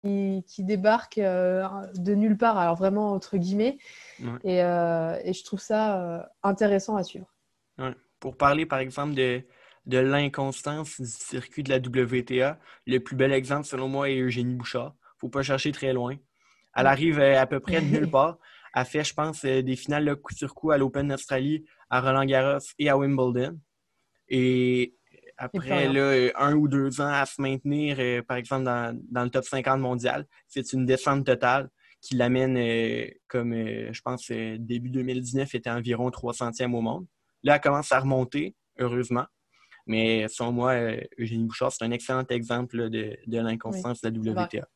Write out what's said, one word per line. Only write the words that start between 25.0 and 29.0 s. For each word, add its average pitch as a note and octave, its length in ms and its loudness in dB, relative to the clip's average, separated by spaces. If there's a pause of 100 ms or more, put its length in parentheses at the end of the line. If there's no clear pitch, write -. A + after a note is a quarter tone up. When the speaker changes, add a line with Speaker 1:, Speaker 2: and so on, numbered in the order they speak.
Speaker 2:
après, B2+ 200 -8
Speaker 1:
Et F3 40 -2
puis C3 120 -4
rien. C#3 200 2
Speaker 2:
là, C#3 60 4
euh, C3 360 4
un C#3+ 200 4
ou D3+ 120 4
deux C3+ 320 0
ans C#3+ 120 0
à C#3 160 2
se - 120 -12
maintenir, C#3+ 600 -2
euh, B2 240 0
par B2 140 -4
exemple, C3 260 -4
dans, A#2+ 340 -2 (140)